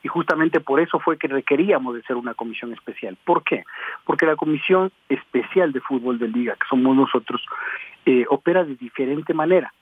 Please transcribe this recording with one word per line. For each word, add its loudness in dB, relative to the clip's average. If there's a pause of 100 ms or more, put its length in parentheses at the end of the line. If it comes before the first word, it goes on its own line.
Y -10
justamente 0
por 0
eso 0
fue 0
que -6
requeríamos 0
de -10
ser -4
una -6
comisión -10
especial. -12
¿Por 2
qué? -2 (400)
Porque 2
la 2
Comisión 2 (200)
Especial 0
de -4
Fútbol -2
de -2
Liga, -2
que -4
somos 4
nosotros, 2 (600)
eh, 6
opera 2
de -4
diferente -4
manera. 2